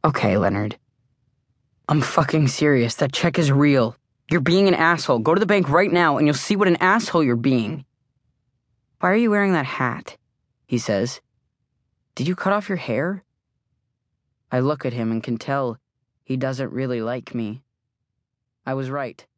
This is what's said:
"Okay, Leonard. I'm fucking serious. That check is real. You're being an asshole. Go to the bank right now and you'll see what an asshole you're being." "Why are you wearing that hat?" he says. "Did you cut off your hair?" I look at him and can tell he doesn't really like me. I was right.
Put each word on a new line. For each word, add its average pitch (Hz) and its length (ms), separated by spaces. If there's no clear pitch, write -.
"Okay, 104 320
Leonard. 101 420
I'm 147 140
fucking 151 460
serious. 131 460
That 135 180
check - 260
is 147 120
real. 135 460
You're 160 220
being 196 160
an 185 60
asshole. 160 460
Go 151 140
to 196 60
the 202 140
bank 170 160
right 175 200
now 165 280
and 151 80
you'll 147 200
see 208 80
what 196 140
an 170 140
asshole 185 420
you're 123 100
being." 117 520
"Why 180 100
are 220 140
you 220 60
wearing 202 240
that 139 260
hat?" - 380
he 123 100
says. 113 460
"Did 143 140
you 180 80
cut 196 160
off 202 160
your 190 220
hair?" 165 320
I 127 80
look 139 260
at 120 60
him 117 180
and 113 140
can 117 140
tell 135 380
he 131 140
doesn't 131 360
really 123 300
like 120 320
me. 113 300
I 131 100
was 135 160
right. 135 360